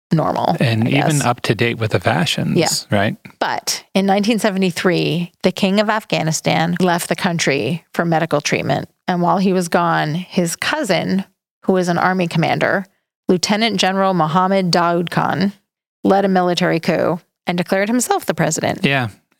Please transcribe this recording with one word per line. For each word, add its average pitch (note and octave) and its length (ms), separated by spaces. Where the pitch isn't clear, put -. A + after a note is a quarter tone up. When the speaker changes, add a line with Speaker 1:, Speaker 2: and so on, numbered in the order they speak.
Speaker 1:
normal, - 460
Speaker 2:
And A2+ 300
Speaker 1:
I - 20
Speaker 2:
even C#3+ 280
Speaker 1:
guess. B2 60
Speaker 2:
up A#2+ 180
to A#2+ 120
date A#2 240
with A2+ 140
the G2+ 80
fashions, - 580
Speaker 1:
Yeah. D#3+ 100
Speaker 2:
right? G#2+ 260
Speaker 1:
But - 460
in G3 120
nineteen G3+ 340
seventy-three, F3 920
the F#3 100
king G3 280
of G#3 80
Afghanistan E3 920
left F3 280
the - 80
country D#3 680
for E3+ 100
medical D#3+ 360
treatment. - 480
And F3 120
while E3+ 160
he F#3+ 140
was F3+ 160
gone, D#3+ 460
his F3 420
cousin, F#3+ 680
who G3 80
was F3+ 160
an F3 100
army F#3 300
commander, D#3 580
Lieutenant G#3 520
General F#3+ 340
Mohammed F#3 560
Daoud E3+ 400
Khan, - 420
led G3 200
a G3 40
military F3+ 520
coup E3+ 380
and F3 140
declared F#3+ 300
himself B3 360
the F3+ 100
president. D3+ 500
Speaker 2:
Yeah, C3+ 240